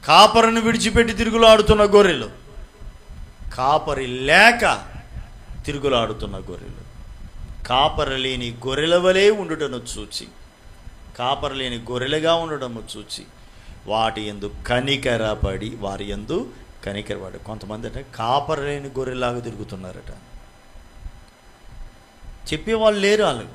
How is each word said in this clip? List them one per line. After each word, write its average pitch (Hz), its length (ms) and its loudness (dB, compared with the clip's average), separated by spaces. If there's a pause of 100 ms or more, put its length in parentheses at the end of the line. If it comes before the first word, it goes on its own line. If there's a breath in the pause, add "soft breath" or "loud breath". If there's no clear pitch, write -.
కాపరిని 220 540 8
విడిచిపెట్టి 226 540 2
తిరుగులాడుతున్న 220 680 6
గొర్రెలు, 185 480 6 (1200)
కాపరి 139 520 0
లేక 160 800 4 (800)
తిరుగులాడుతున్న 117 720 -2
గొర్రెలు, - 500 -14 (800)
కాపరి 139 540 0
లేని 123 480 -6
గొర్రెల 151 300 0
వలె 185 340 6
ఉండుటను 160 460 -2
చూచి, - 520 -12 (920)
కాపరి 139 360 -2
లేని 131 220 -6
గొర్రెలుగా 131 580 -2
ఉండడము 135 480 -6 (140)
చూచి, 98 300 -14 (600 soft breath)
వాటి 107 420 -2
యందు 101 260 -10 (140)
కనికరపడి, 113 1080 -2
వారి 98 340 -8
యందు 113 420 -6 (340 loud breath)
కనికరపడి. 98 520 -10
కొంతమంది 107 480 -12
అంటే 127 280 -10
కాపరి 139 480 0
లేని 143 260 -8
గొర్రెలాగా 123 520 -4
తిరుగుతున్నారట. 101 760 -14 (2500)
చెప్పేవాళ్ళు 214 480 2
లేరు 208 240 4
వాళ్ళు. 120 300 -2